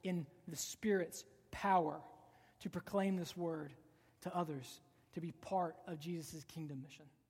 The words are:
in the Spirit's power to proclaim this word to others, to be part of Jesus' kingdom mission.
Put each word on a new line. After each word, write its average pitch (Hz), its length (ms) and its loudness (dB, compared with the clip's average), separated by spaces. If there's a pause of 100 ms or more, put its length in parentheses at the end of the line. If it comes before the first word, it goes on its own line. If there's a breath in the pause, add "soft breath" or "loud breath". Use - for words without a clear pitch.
in 175 220 2 (220)
the 160 80 -6
Spirit's - 680 0 (260)
power 165 500 6 (600 loud breath)
to - 100 -4
proclaim 190 460 2
this 175 200 -2
word 160 360 -2 (480 loud breath)
to - 160 -2
others, 151 440 -2 (340 soft breath)
to 170 60 -4
be 165 120 -4
part 180 440 0 (100)
of 165 120 -4
Jesus' 160 460 -6
kingdom 147 380 -6
mission. 147 240 -16 (240)